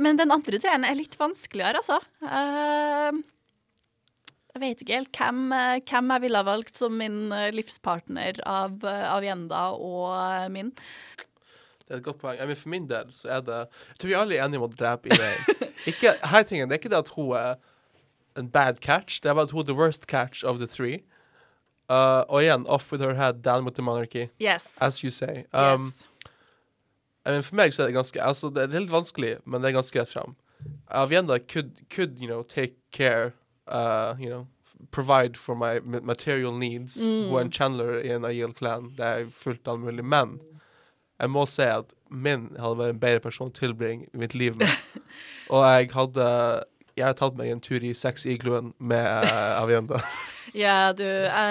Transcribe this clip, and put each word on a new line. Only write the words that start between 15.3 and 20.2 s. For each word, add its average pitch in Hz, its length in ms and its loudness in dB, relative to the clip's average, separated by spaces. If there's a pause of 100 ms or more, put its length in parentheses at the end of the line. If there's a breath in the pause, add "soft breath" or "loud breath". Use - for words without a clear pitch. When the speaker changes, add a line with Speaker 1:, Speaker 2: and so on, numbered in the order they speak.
Speaker 1:
<laughs> - 180 -6
Speaker 2:
Ikke, - 220 6 (180)
her 208 140 8
tingen, 151 240 -2
det 143 80 0
er 156 40 -6
ikke 220 120 -6
det 170 100 4
at - 140 -16
hun 139 180 -2
er 123 220 -2 (800 soft breath)
en 127 120 -8
bad 131 320 4
catch, 170 400 0
det 147 100 2
er 143 40 4
bare 151 140 4
at - 20 -16
hun 156 100 -4
er 151 60 -4
the 139 80 -2
worst 156 320 2
catch 131 380 -2